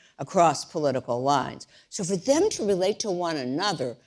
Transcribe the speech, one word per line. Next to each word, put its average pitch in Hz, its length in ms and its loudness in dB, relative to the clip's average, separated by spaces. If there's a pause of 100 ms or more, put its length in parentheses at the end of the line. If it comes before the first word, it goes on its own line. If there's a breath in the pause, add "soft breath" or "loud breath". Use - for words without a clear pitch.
(180 soft breath)
across 165 480 2
political 131 560 -2
lines. 135 460 0 (220 soft breath)
So - 140 -8
for 185 120 -2
them 294 360 2
to - 140 -4
relate 196 340 0
to 214 120 -4
one 170 260 -2
another 135 680 -2